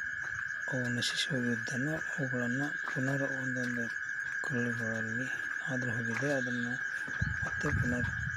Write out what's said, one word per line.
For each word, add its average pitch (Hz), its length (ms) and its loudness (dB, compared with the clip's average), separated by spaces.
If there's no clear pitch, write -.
ಅವು 123 160 0
ನಶಿಸಿ - 420 0
ಹೋಗಿದ್ದನ್ನು, 123 640 0
ಅವುಗಳನ್ನು 131 1000 0
ಪುನರ್ 135 280 2
ಒಂದೊಂದು 127 640 0
ಕಲ್ಲುಗಳಲ್ಲಿ 117 800 0
ಆದ್ರೆ 127 220 0
ಹೋಗಿದೆ, 120 420 2
ಅದನ್ನು 123 400 2
ಮತ್ತೆ - 240 0
ಪುನರ್ - 400 2